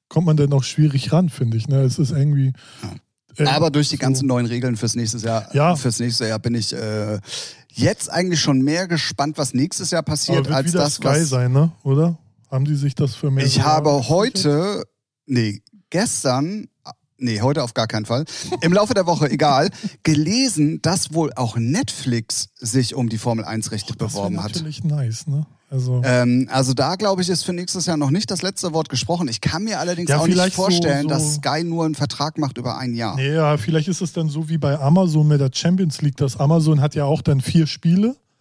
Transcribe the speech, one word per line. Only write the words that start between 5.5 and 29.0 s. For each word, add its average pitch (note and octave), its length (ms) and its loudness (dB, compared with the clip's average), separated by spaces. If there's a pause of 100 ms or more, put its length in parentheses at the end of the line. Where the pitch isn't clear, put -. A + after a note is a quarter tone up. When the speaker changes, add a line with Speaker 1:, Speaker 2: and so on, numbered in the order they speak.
Speaker 1:
Ja. D#3+ 200 4
Speaker 2:
fürs B2+ 240 -2
nächste A#2+ 280 -2
Jahr A2 120 -2
bin A#2 140 -2
ich, A#2 200 -4
äh, G#2+ 460 -4 (580)
jetzt E3 320 0
eigentlich F3 300 0
schon C3+ 220 2
mehr D#3+ 260 0
gespannt, D3+ 500 -4
was C#3+ 160 -4
nächstes D#3+ 380 -2
Jahr E3 100 0
passiert, D3 360 -2
Speaker 1:
Aber C3+ 100 0
wird D3 80 0
Speaker 2:
als C3+ 140 0
Speaker 1:
wieder F3 140 0
Speaker 2:
das, D3 120 -2
Speaker 1:
Sky - 120 -2
Speaker 2:
was D3+ 200 2
Speaker 1:
sein, B2 240 0
ne? D#3 220 4 (100)
Oder? D#3 340 2 (320)
Haben C3+ 140 -2
die D3 120 0
sich C#3 200 -2
das C#3 200 -2
für C#3+ 160 -2
mehr C3+ 140 2
Speaker 2:
Ich C#3 120 2
Speaker 1:
Jahre C#3+ 120 2
Speaker 2:
habe D3+ 280 4
Speaker 1:
gesichert? A#2+ 140 -2
Speaker 2:
heute, F#3 720 2 (420)
nee, A2 360 0 (280)
gestern, E3+ 800 -2 (480)
nee, A#2 240 -2
heute C#3 220 0
auf A#2+ 100 -8
gar A2+ 140 0
keinen G#2+ 180 -4
Fall, B2 180 -2 (380)
im E3+ 100 2
Laufe G#3 220 4
der F#3+ 140 2
Woche, D3+ 220 2
egal, D3 420 2 (160)
Speaker 1:
<laughs> - 160 -16
Speaker 2:
gelesen, D#3+ 800 2
dass E3 300 -2
wohl D#3+ 220 0
auch A#2+ 220 -4
Netflix A#2+ 1000 -2
sich A#2+ 400 -2
um A#2+ 140 -2
die A2 80 -4
Formel A2+ 260 -2
eins A2 280 -6
Rechte G#2 200 -8
Speaker 1:
Oh, - 80 -10
das A2 140 -4
wär G2+ 80 -4
Speaker 2:
beworben G2+ 200 -4
hat. G#2+ 140 -6
Speaker 1:
natürlich D#3 300 -8
nice, C#3 420 -4
ne? D3 180 -2 (260)
Also B2+ 340 -2
Speaker 2:
Ähm, B2 460 2
also C3 240 0
da, C#3 200 0
glaube F#3+ 280 0
ich, F3 60 -4
ist F3 140 -2
für - 80 -6
nächstes F3+ 360 -6
Jahr E3 100 0
noch C#3+ 140 0
nicht G3 180 0
das F#3 140 -6
letzte F#3 280 -4
Wort D#3 160 -2
gesprochen. E3 400 -2